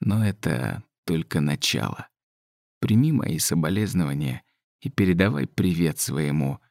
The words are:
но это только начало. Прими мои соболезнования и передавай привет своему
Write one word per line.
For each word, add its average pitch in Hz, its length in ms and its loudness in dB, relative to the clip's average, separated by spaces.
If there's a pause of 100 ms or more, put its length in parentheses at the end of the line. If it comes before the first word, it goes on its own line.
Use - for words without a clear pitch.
но 110 220 2
это 69 600 -2 (220)
только 82 340 0
начало. - 720 -2 (720)
Прими 147 300 4
мои 80 260 -2
соболезнования 80 1040 -2 (380)
и - 100 -8
передавай 92 560 2
привет 85 540 0
своему 71 580 -2 (120)